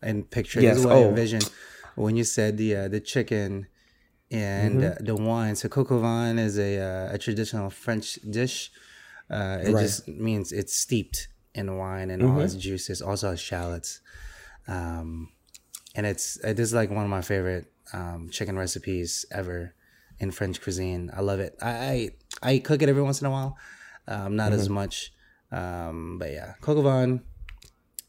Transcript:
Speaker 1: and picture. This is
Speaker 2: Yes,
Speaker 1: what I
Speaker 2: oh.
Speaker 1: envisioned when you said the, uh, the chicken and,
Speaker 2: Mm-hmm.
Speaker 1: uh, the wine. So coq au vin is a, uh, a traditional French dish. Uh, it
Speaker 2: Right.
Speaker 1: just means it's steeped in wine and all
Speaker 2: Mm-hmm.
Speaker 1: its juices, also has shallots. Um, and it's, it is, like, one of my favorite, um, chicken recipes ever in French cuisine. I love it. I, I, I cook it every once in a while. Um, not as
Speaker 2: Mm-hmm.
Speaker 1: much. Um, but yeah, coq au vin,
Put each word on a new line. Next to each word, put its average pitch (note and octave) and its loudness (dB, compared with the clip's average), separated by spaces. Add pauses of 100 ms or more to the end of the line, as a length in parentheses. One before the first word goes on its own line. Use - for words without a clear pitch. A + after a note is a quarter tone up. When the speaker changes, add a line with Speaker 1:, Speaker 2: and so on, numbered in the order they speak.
Speaker 1:
and G#2+ -2
picture. - 2
This A2+ 10
is B2+ 6
Speaker 2:
Yes, - 6
Speaker 1:
what B2 8
I B2+ 12
Speaker 2:
oh. G#2 8
Speaker 1:
envisioned G#2+ 2 (440)
when G#2+ 2
you A#2 4
said G#2+ 2
the, G#2+ 2
uh, G2 -2
the G2+ -2
chicken G2+ -2 (640)
and, G#2+ 2
Speaker 2:
Mm-hmm. - 0
Speaker 1:
uh, - -4
the A2 0
wine. A2 0
So A2 -4
coq C3+ 2
au A#2+ 4
vin A#2 2
is G#2 2
a, G2+ 2
uh, F#2+ -4
a G2+ -4
traditional G#2+ -2
French A2 -4 (120)
dish. A#2 -2 (600)
Uh, F#2+ -2
it G#2+ 4
Speaker 2:
Right. G#2+ 6
Speaker 1:
just G2 -2
means G#2 -2
it's G2 -4
steeped - -2 (260)
in G2 -4
wine F#2+ -4
and F#2 0
all B2+ 8
Speaker 2:
Mm-hmm. C#3 4
Speaker 1:
its G2 0
juices, F#2+ -6
also G2 -2
has F2 -2
shallots. F2 -6 (680)
Um, E2 -6 (640)
and G#2 -2
it's, - -4
it A2 -2
is, A2 2
like, A2 4
one G2+ -2
of G2+ 0
my F#2+ -2
favorite, F#2 0 (260)
um, F2 -8
chicken F#2+ -4
recipes F2+ -4
ever F2 -6 (440)
in F#2+ -2
French F#2+ -2
cuisine. F2+ -4
I G2 -2
love G2 0
it. - -6
I, A#2 -2
I, A#2+ -2 (440)
I C3 6
cook D3 2
it C#3+ 6
every C#3 6
once C#3 0
in C#3+ 0
a - 2
while. C3+ -2 (520)
Um, G2+ -2
not G#2+ 2
as G2+ 4
Speaker 2:
Mm-hmm. G2+ 0
Speaker 1:
much. G2+ -4 (380)
Um, F2 -6
but E2 -6
yeah, - -10
coq D3+ 2
au D3+ 4
vin, B2+ 4 (880)